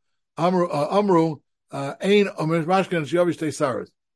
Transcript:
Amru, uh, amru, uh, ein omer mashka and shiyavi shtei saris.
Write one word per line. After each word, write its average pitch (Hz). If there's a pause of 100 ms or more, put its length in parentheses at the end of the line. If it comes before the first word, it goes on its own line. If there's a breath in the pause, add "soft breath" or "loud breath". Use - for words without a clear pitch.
(380)
Amru, 175
uh, 147
amru, 170 (300)
uh, 139
ein 196
omer 160
mashka 180
and 151
shiyavi 170
shtei 156
saris. 120 (240)